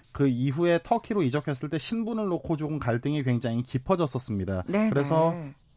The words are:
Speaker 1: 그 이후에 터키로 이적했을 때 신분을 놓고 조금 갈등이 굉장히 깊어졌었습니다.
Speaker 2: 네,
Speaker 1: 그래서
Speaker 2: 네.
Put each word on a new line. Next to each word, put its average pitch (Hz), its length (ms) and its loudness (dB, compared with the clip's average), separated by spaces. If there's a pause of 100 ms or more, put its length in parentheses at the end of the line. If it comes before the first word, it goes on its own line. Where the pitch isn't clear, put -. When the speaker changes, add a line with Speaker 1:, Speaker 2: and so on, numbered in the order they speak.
(120)
Speaker 1:
그 139 160 2
이후에 143 560 2
터키로 220 400 0
이적했을 143 460 -2
때 156 100 -2
신분을 220 480 -4
놓고 170 300 -2
조금 151 220 -4
갈등이 127 440 0
굉장히 120 400 0
깊어졌었습니다. 117 1040 -2
Speaker 2:
네, 208 220 2
Speaker 1:
그래서 160 420 4
Speaker 2:
네. 156 240 -8 (220)